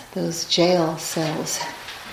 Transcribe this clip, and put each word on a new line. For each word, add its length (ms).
those 300
jail 520
cells. 600